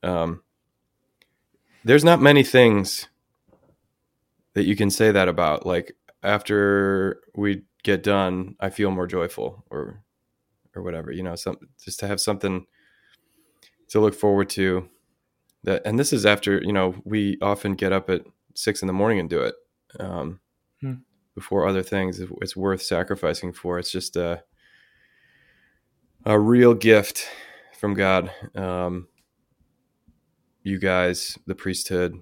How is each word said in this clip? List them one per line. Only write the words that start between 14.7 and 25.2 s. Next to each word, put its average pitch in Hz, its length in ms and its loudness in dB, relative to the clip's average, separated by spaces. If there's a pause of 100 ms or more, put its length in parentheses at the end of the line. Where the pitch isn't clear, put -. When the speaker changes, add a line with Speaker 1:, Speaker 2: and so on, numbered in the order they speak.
Speaker 1:
That, - 220 -2
and 107 120 -2
this 143 160 0
is 110 100 0
after, 101 380 2
you 101 120 -4
know, 92 200 0 (100)
we 101 380 -2
often 101 320 -2
get 95 200 -2
up 95 180 -2
at 90 100 -2 (320)
six - 300 -4
in 95 40 -4
the 92 60 -4
morning 101 260 0
and 82 100 -6
do 80 120 -2
it. 60 140 -4 (440)
Um, 90 400 -10 (420)
Speaker 2:
Hmm. 135 120 -8 (400)
Speaker 1:
before 98 320 -2
other 98 180 0
things, 92 360 -4
it, 90 100 -10 (120)
it's - 160 -10
worth 95 260 -2
sacrificing 90 720 -4
for. 87 260 -6
It's 87 120 -10
just - 260 -8
a, 85 260 -4 (1800)